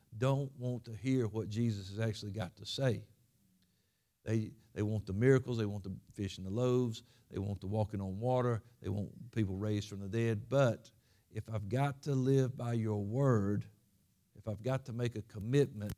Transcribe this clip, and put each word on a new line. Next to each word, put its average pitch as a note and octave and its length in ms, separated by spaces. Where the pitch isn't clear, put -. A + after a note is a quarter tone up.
don't C3+ 400
want B2 260
to A2+ 80
hear A#2+ 340
what G#2+ 220
Jesus G#2 420
has G2+ 100
actually A2 320
got A2+ 240
to G2+ 100
say. B2 360
They, A2 280
they G#2 80
want G#2 240
the F#2+ 60
miracles, B2+ 460
they A2 80
want G2+ 180
the F#2+ 80
fish G2 260
and F#2+ 80
the F#2+ 40
loaves, B2 520
they - 80
want G2 220
the F#2+ 60
walking G#2 340
on F#2+ 180
water, B2 440
they - 80
want G2+ 200
people F#2+ 240
raised G#2 320
from G2 120
the G2 80
dead. A2+ 400
But B2+ 420
if A2 220
I've G#2 160
got C3+ 340
to D3 100
live C3 440
by A#2+ 180
your A2 280
word, G#2+ 640
if G#2 100
I've G#2+ 160
got C3 240
to A#2+ 60
make A#2+ 240
a G#2+ 60
commitment, G#2+ 760